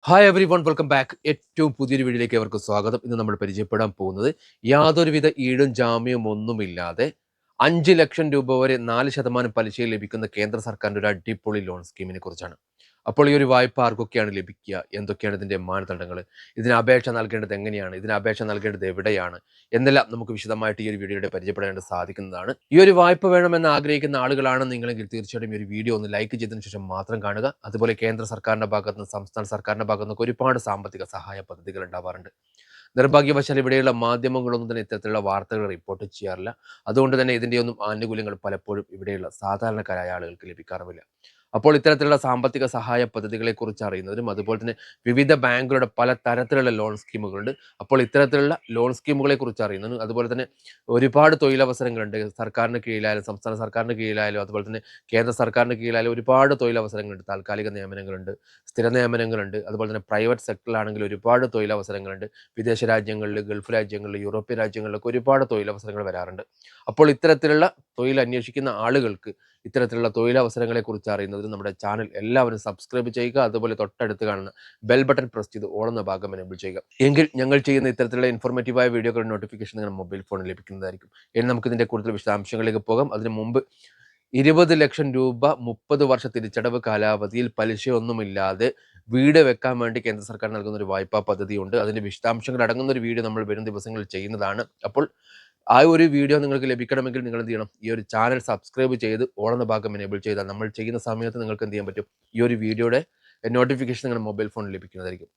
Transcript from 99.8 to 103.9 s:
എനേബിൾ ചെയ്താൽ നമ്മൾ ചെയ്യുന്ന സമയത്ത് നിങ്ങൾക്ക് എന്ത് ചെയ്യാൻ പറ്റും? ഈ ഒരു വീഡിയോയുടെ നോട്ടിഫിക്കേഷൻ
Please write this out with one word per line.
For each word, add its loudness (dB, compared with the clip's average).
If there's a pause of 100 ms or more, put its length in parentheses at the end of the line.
എനേബിൾ -8
ചെയ്താൽ -4
നമ്മൾ -8
ചെയ്യുന്ന -6
സമയത്ത് -6
നിങ്ങൾക്ക് -6
എന്ത് -8
ചെയ്യാൻ -6
പറ്റും? -10 (280)
ഈ -2
ഒരു 4
വീഡിയോയുടെ 0 (440)
നോട്ടിഫിക്കേഷൻ 0